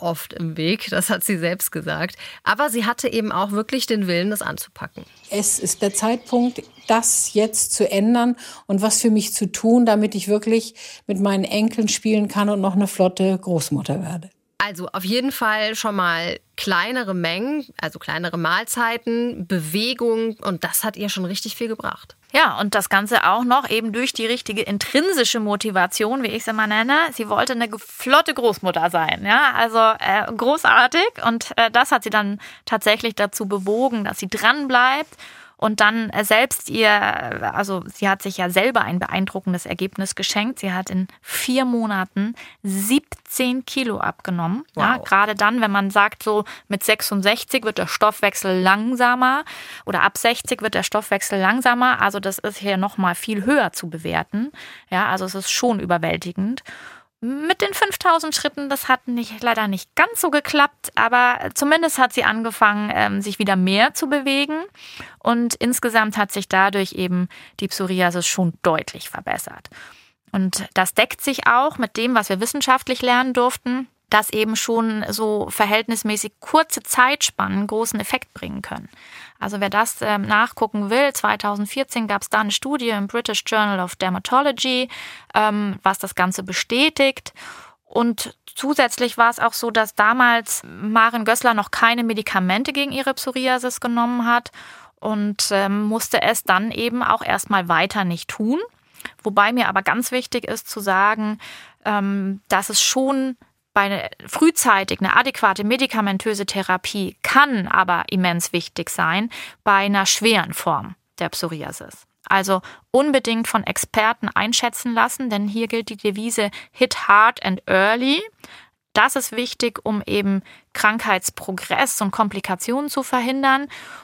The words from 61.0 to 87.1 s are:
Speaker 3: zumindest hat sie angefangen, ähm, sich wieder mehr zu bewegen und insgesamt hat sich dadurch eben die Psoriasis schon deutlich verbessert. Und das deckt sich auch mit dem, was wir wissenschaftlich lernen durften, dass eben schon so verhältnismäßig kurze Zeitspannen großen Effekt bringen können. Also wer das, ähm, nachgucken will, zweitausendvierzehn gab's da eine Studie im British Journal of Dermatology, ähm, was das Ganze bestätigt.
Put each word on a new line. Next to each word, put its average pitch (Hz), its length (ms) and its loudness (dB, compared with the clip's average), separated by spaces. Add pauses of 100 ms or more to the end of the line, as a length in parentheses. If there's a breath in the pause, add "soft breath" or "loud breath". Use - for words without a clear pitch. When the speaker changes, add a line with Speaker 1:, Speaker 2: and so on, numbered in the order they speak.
Speaker 3:
zumindest 311 460 2
hat 254 140 4
sie 247 100 -2
angefangen, 214 720 2
ähm, 202 280 2
sich 202 180 -4
wieder 196 160 2
mehr 196 360 4
zu - 160 -4
bewegen 277 520 0 (580 loud breath)
und 233 380 0
insgesamt 226 600 0
hat 208 140 0
sich - 180 -6
dadurch 190 440 2
eben 180 360 0 (300 loud breath)
die 196 80 -4
Psoriasis 180 580 0
schon 175 280 0 (100)
deutlich - 480 0
verbessert. - 580 -8 (640 loud breath)
Und 190 440 -2
das 185 200 0
deckt - 260 2
sich - 280 0
auch 262 280 4
mit 233 200 -4
dem, 247 180 0
was 214 140 0
wir 190 100 0
wissenschaftlich 262 640 0
lernen 247 300 2
durften, 247 560 -2 (220)
dass 214 200 2
eben 214 260 0
schon 226 540 0
so 214 400 -2
verhältnismäßig 214 920 0
kurze - 420 2
Zeitspannen 208 840 0
großen 214 340 -2
Effekt - 320 -6
bringen - 300 -10
können. - 260 -12 (500 loud breath)
Also 202 220 -4
wer 196 80 0
das, 208 320 0
ähm, 208 220 0
nachgucken 208 640 0
will, 269 240 4
zweitausendvierzehn 208 960 -2
gab's 202 220 -4
da 214 100 2
eine 208 100 -2
Studie 262 380 -2
im 202 180 -2
British 226 400 -4
Journal 208 340 2
of 180 160 -6
Dermatology, 254 920 0 (460 loud breath)
ähm, 208 480 2
was 190 160 2
das - 160 -8
Ganze 185 280 0
bestätigt. 269 920 0 (500 loud breath)